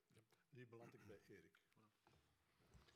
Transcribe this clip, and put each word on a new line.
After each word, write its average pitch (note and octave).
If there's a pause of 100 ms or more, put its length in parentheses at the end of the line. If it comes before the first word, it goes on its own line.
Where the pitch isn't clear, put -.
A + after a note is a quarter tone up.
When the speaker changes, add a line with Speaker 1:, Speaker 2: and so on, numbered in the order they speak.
(120)
Speaker 1:
Ja. A2 (280)
Speaker 2:
Nu B2
beland A#2
ik G#2+
bij G#2
Erik. E2+ (1400)